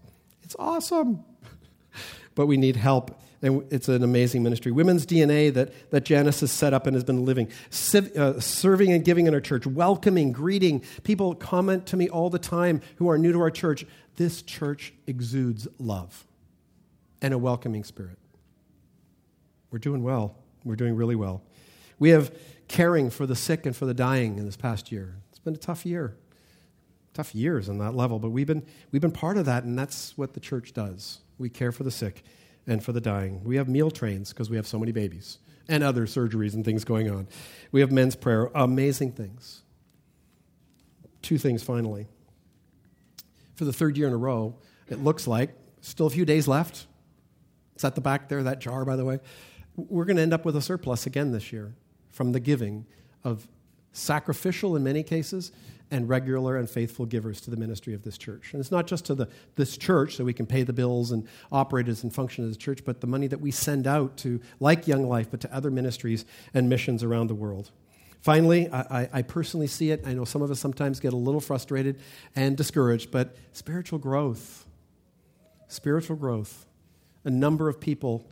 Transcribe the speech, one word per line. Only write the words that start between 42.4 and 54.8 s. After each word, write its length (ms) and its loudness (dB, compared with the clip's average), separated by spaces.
For 80 -4
the 80 0
third 260 2
year 80 2
in 80 0
a 40 -2
row, 360 -2
it 140 -8
looks 240 0
like, 240 0
still 260 -2
a 40 0
few 140 0
days 240 4
left. 380 0
It's 100 -6
at 100 -2
the 60 -4
back 280 -2
there, 140 -2
that 180 -2
jar, 260 -6
by 100 0
the 80 -2
way. 140 -2
We're 280 -4
gonna 180 4
end 100 4
up 140 0
with 100 0
a 60 0
surplus 420 -4
again 280 -2
this 200 -6
year 220 -12
from 220 -2
the 80 0
giving 460 -2
of 240 -6
sacrificial, 840 -2
in 80 0